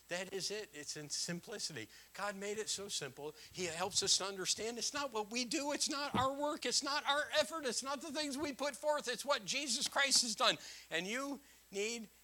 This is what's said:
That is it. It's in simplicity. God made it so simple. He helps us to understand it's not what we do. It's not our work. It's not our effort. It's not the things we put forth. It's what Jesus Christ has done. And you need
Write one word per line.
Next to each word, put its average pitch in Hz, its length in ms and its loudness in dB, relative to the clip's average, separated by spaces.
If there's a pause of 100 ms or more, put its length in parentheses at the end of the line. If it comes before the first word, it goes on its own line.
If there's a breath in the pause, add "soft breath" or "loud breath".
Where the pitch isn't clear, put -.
That 185 260 -4
is 190 160 -2
it. 208 240 -6
It's 147 220 -8
in 151 120 -8
simplicity. 170 800 -4 (240 loud breath)
God 202 240 -4
made 202 220 -4
it 214 100 -4
so 196 200 -2
simple. 147 460 -6 (180 loud breath)
He 180 140 -4
helps 175 360 0
us 196 160 6
to 185 60 -4
understand 202 520 -2
it's - 160 -2
not 285 220 -2
what 214 160 -2
we 240 140 0
do. 277 260 0
It's 277 180 2
not 285 300 0
our 262 140 6
work. 294 340 0
It's - 160 2
not 285 260 0
our 285 140 4 (180)
effort. 302 260 0
It's 240 180 0
not 277 180 -2
the 330 80 -6
things 285 260 -2
we 294 160 0
put 269 220 0
forth. 294 340 2
It's 240 160 -2
what 254 200 2
Jesus 254 420 0
Christ 269 360 6
has 233 120 0
done. 208 240 6 (320 loud breath)
And 165 160 0
you 262 320 -2 (320 loud breath)
need 214 380 -2 (160)